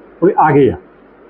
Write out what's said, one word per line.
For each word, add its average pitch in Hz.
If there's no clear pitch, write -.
ਕੋਲੇ 185
ਆ 160
ਗਏ 139
ਆ, -